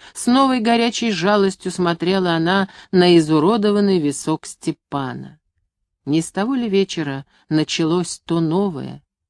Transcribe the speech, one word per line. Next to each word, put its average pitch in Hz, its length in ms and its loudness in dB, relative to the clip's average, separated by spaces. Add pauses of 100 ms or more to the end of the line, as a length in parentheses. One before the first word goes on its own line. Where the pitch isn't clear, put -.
(140)
С - 120 -10
новой 254 340 2
горячей 233 500 0
жалостью 196 640 0
смотрела 175 640 0
она 185 340 0 (240)
на 180 260 6
изуродованный 196 800 2
висок 156 480 -4
Степана. 139 920 -10 (640)
Не 156 180 0
с - 80 -8
того 220 240 -4
ли 240 140 -2
вечера 165 580 -2 (220)
началось 165 760 -2
то 170 140 -2
новое, 160 640 -4 (280)